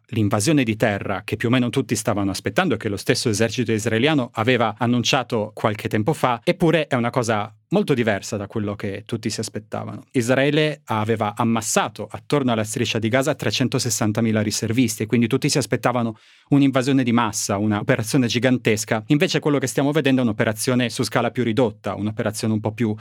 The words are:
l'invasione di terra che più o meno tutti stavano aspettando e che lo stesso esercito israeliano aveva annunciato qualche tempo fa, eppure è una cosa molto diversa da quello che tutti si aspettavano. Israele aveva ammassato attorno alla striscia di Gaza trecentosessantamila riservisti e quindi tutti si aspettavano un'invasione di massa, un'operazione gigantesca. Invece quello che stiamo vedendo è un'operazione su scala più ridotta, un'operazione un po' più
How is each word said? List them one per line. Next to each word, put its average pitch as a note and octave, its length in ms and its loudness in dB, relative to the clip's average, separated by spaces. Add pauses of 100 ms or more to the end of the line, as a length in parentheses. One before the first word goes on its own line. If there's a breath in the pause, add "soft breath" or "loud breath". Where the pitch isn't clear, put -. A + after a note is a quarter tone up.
l'invasione A2 540 2
di A2 140 0
terra G2+ 480 -2
che G#2+ 120 -6
più A#2 120 0
o - 20 2
meno B2 200 2
tutti C3 260 -2
stavano G2+ 340 0
aspettando B2 440 -2
e - 20 -2
che G#2+ 140 -4
lo G2 80 -4
stesso - 320 0
esercito A2+ 420 0
israeliano A#2+ 640 0
aveva A2+ 420 2
annunciato A#2+ 800 0
qualche A2 340 -2
tempo A2 240 0
fa, B2 320 0
eppure E3 420 2
è C3+ 100 -2
una A#2 120 0
cosa G#2+ 420 -2 (180)
molto G3+ 260 2
diversa A2 420 0
da G2+ 100 -6
quello G#2 280 -4
che G2+ 320 -8
tutti A2 240 -6
si A2 100 -6
aspettavano. A2 720 -10
Israele C#3 760 0
aveva G#2+ 500 0
ammassato A#2 760 0
attorno C3 420 -2
alla A2 120 0
striscia A2 340 -2
di A#2 100 0
Gaza C3 260 2
trecentosessantamila A2+ 1080 0
riservisti A2+ 600 -2
e - 20 -6
quindi A#2+ 200 2
tutti C#3 220 0
si - 80 0
aspettavano A#2+ 600 0 (340 soft breath)
un'invasione C3+ 520 4
di A#2+ 100 0
massa, A2+ 440 0
un'operazione A2 680 0
gigantesca. A#2 800 0
Invece D3+ 340 2
quello D3 160 2
che C3 100 -2
stiamo C#3+ 260 0
vedendo C3+ 280 2
è B2+ 40 2
un'operazione A#2 680 0
su A#2+ 140 -2
scala A#2+ 260 0
più B2 120 -2
ridotta, G#2+ 520 0
un'operazione G#2+ 580 -2
un G#2+ 80 0
po' G#2+ 120 -2
più A2 280 -2